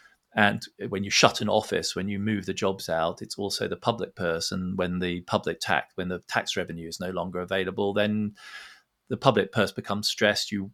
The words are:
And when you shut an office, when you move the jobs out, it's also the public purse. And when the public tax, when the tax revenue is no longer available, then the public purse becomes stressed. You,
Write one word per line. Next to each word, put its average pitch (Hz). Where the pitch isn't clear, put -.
And 107
when 98
you 101
shut -
an 104
office, 98
when 95
you 101
move 101
the 95
jobs 98
out, 82
it's -
also 101
the 95
public -
purse. 85
And 92
when 90
the 90
public 92
tax, -
when 90
the 90
tax -
revenue 85
is 82
no 90
longer 90
available, 95
then 104
the -
public 107
purse 101
becomes 101
stressed. -
You, 101